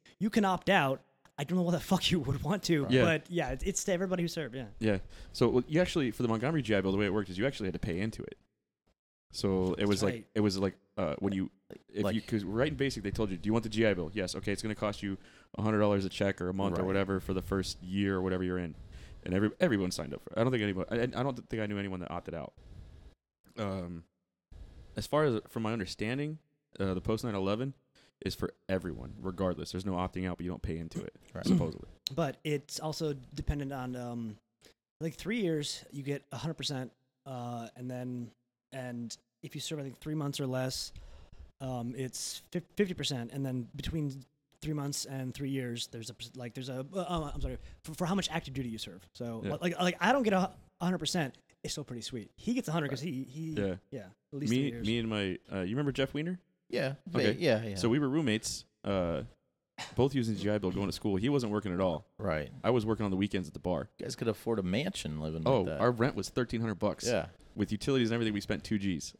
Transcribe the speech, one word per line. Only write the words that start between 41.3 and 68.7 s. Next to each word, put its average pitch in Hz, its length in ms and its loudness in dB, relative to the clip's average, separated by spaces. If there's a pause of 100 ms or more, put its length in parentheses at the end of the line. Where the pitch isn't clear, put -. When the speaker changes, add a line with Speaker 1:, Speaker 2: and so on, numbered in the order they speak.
Speaker 1:
um, 127 360 -4
it's - 540 -6
fif-, 180 120 -4 (140)
fifty 185 180 2
percent, 127 380 -4
and 139 120 -4
then 127 320 -4
between 139 480 -4 (380)
three 151 100 -2
months 143 320 -2
and 131 300 -6
three 139 160 -4
years, 123 380 -2
there's 117 200 -10
a 113 60 -10
perc-, - 220 -14
like, 123 180 -10
there's 131 160 -8
a, 131 240 -4
uh, 196 40 -4
uh, 165 360 -2
I'm 135 60 -4
sorry, 127 180 -4 (240)
for, 160 120 -12
for 175 120 -2
how 180 80 2
much 185 160 0
active 160 240 -4
duty 127 160 -4
you 110 80 -6
serve. 92 360 -12
So, 113 300 -6
Speaker 2:
Yeah. 101 160 -2
Speaker 1:
like, 180 180 0
like, 180 220 2
I 196 120 6
don't 277 100 4
get 214 100 2
a 185 80 6
hu-, 180 60 4 (340)
a 175 40 0
hundred 180 140 2
percent. 151 380 0 (260)
It's 160 120 -4
still 147 100 -6
pretty 120 180 -10
sweet. 113 340 -8
He - 180 -2
gets 254 140 -2
a 160 40 -2
hundred 156 180 2
'cause 127 100 -2
he, 131 240 -4
he, 160 260 -8
Speaker 2:
Yeah. 98 260 0 (140)
Speaker 1:
yeah, 110 160 -10 (260)
at 143 60 -6
least 139 120 0
Speaker 2:
Me, 123 60 4
Speaker 1:
three 139 140 4
years. 117 160 -4
Speaker 2:
me 117 120 2
and 113 100 0
my, 101 300 0 (140)
uh, 98 80 -2
you 92 100 -2
remember 139 220 2
Jeff 135 220 0
Wiener? 170 240 -4 (320)
Speaker 3:
Yeah. 139 240 0 (200)
Speaker 2:
Okay. 107 240 4
Speaker 3:
Yeah, 117 240 4
yeah. 107 140 -4
Speaker 2:
So 101 140 2
we 131 80 4
were 143 100 2
roommates, 127 560 0 (200)
uh, 90 380 0 (720)
both 135 180 4
using 113 220 2
G 95 140 0
I 104 80 4
Bill 95 120 0
going 98 160 0
to 90 60 0
school. 101 240 0
He 104 120 2
wasn't 123 240 2
working 104 200 0
at 90 80 0
all. 87 260 2 (120)
Speaker 3:
Right. 78 320 -2 (120)
Speaker 2:
I 110 80 2
was 120 160 2
working 107 180 0
on 101 60 2
the 95 60 0
weekends 95 320 0
at 78 60 -14
the 78 60 -14
bar. 85 280 -2 (100)
Speaker 3:
You - 80 -8
guys - 100 -8
could 117 120 -2
afford 113 300 0
a 98 40 2
mansion 90 580 -2
living 80 260 -4
Speaker 2:
Oh, 131 120 6
Speaker 3:
like 95 80 2
that. 78 140 -2
Speaker 2:
our 120 120 6
rent 120 240 4
was 98 140 -2
thirteen 120 320 0
hundred 110 140 0
bucks. 98 300 0
Speaker 3:
Yeah. 101 200 2 (280)
Speaker 2:
With 101 160 0
utilities 120 400 4
and 117 40 0
everything, 113 200 2
we 101 60 0
spent 98 240 -2
two 110 140 2